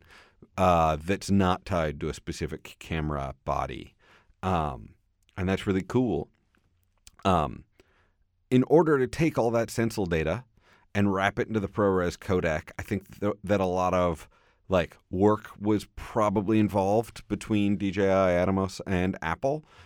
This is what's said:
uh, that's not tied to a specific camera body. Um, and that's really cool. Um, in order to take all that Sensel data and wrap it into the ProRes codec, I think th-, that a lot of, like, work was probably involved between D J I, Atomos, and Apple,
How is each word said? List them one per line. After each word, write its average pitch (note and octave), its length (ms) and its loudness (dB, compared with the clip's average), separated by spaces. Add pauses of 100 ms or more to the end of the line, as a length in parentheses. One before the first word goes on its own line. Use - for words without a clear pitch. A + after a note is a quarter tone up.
(580)
uh, E2+ 420 4
that's F2+ 300 -4
not F#2 340 2
tied D#2 360 -2
to D#2 100 -4
a D2 40 -6
specific - 680 -10
camera D2 560 -4 (100)
body. C2+ 480 -6 (480)
Um, D2+ 540 -2 (420)
and F#2 100 -2
that's F#2+ 200 0
really F#2+ 160 0
cool. A#2 460 -2 (960)
Um, E2 420 0 (840)
in B2+ 140 4
order D#3 340 4
to B2+ 80 2
take D3+ 320 -2
all A#2 140 2
that A#2 180 0
Sensel A2 380 -2
data E2 360 -2 (520)
and G2+ 180 2
wrap G2 260 0
it A#2 80 -2
into A2 120 -2
the G2 80 -4
ProRes F#2 500 0
codec, E2+ 600 -2
I - 20 -14
think - 380 -8
th-, G#2 140 -2 (100)
that G2 160 0
a F#2+ 60 2
lot F2+ 280 0
of, F2 340 0 (400)
like, F2+ 300 0 (120)
work G#2 500 2
was G#2 360 0
probably G#2+ 600 0
involved G#2 720 0
between G#2 500 0
D G2 140 -2
J F#2+ 200 2
I, F#2 320 4
Atomos, F#2+ 440 -2
and F#2 340 0
Apple, C3+ 440 -4 (200)